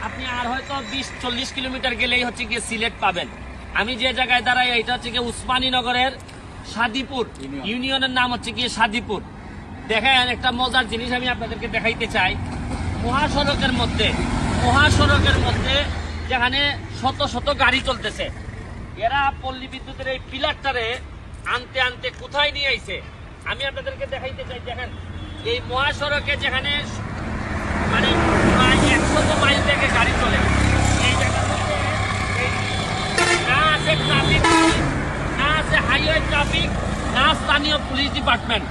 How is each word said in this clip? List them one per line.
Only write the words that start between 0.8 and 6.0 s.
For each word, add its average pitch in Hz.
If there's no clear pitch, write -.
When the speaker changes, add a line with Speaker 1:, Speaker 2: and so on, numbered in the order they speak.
Speaker 1:
বিশ 262
চল্লিশ 247
কিলোমিটার 254
গেলেই 247
হচ্ছে 240
গিয়ে 233
সিলেট 226
পাবেন। 170
আমি 220
যে 262
জায়গায় 247
দাঁড়াই, 247
এটা 233
হচ্ছে 233
গিয়ে 240
উসমানীনগরের 254